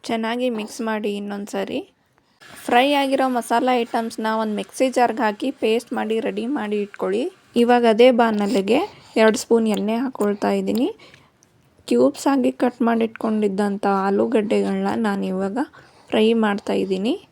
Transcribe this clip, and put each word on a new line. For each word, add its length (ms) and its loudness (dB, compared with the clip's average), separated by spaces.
ಚೆನ್ನಾಗಿ 480 -2
ಮಿಕ್ಸ್ 300 -8
ಮಾಡಿ 360 -4
ಇನ್ನೊಂದು 360 -8
ಸರಿ. 400 -6
ಫ್ರೈ 280 4
ಆಗಿರೋ 360 2
ಮಸಾಲ 440 0
ಐಟಮ್ಸ್‌ನ 540 -4
ಒಂದು 140 -2
ಮಿಕ್ಸಿ 360 -2
ಜಾರ್ಗೆ 280 2
ಹಾಕಿ 320 -2
ಪೇಸ್ಟ್ 420 -2
ಮಾಡಿ 280 -2
ರೆಡಿ 260 -4
ಮಾಡಿ 340 -4
ಇಟ್ಕೊಳ್ಳಿ. 520 -4
ಇವಾಗ 320 4
ಅದೇ 220 8
ಬಾಣಲೆಗೆ 920 0
ಎರಡು 220 4
ಸ್ಪೂನ್ 300 2
ಎಣ್ಣೆ 280 -2
ಹಾಕ್ಕೊಳ್ತಾ 540 -2
ಇದ್ದೀನಿ. 460 -2
ಕ್ಯೂಬ್ಸ್ 380 2
ಆಗಿ 260 2
ಕಟ್ 300 -2
ಮಾಡಿ 220 2
ಇಟ್ಕೊಂಡಿದ್ದಂಥ 840 -2
ಆಲೂಗಡ್ಡೆಗಳನ್ನ 1080 0
ನಾನು 320 -2
ಇವಾಗ 320 -4
ಫ್ರೈ 240 2
ಮಾಡ್ತಾ 400 0
ಇದ್ದೀನಿ. 600 -2